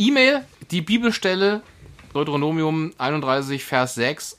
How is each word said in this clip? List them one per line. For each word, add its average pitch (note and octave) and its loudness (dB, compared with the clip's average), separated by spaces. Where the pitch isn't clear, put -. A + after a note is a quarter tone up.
E-Mail. C4+ 4
Die F3 -2
Bibelstelle, G#3 0
Deuteronomium D#3 0
einunddreißig, C#3 -2
Vers B2+ 0
sechs, B2+ -4